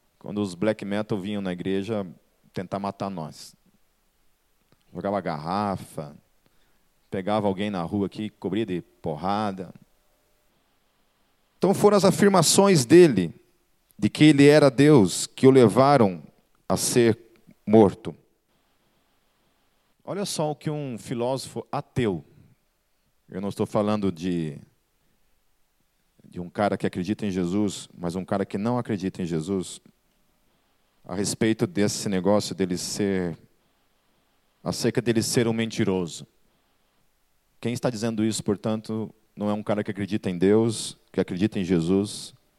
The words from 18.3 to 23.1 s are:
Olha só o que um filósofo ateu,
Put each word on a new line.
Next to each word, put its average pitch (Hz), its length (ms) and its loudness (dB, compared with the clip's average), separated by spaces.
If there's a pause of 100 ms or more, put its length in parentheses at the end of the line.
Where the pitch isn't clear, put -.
Olha 185 220 -8
só 151 260 -4
o 143 40 -10
que - 140 -10
um 143 280 -8
filósofo 120 760 -6
ateu, 110 520 -4 (1040)